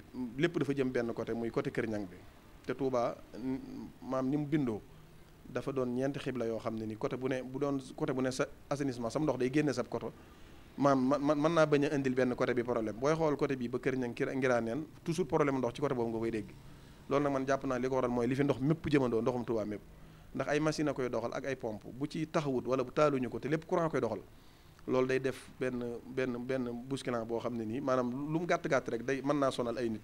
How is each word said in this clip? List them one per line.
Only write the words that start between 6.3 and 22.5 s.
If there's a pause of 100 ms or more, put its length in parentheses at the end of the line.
yoo
xam
ne
ni
côté
bu
ne,
bu
doon (200)
côté
bu
ne
sa (240)
assainissement,
sam
ndox
day
génne
sab
côté. (680)
Maanaam
man,
man,
mën
naa
bañ
a
indil
benn
côté
bi
problème.
Booy
xool
côté
bi
ba
Kër
Ñang,
Kira-,
Ngiraneen, (200)
toujours
problème
ndox
ci
côté
boobu
nga
koy
dégg. (600)
Loolu
nag
man
jàpp
naa
li
ko
waral
mooy
li
fi
ndox
mépp
jëmandoo,
ndoxum
Touba
mépp. (540)
Ndax
ay
machine
a
koy
doxal
ak
ay
pompe,
bu
ci
taxawut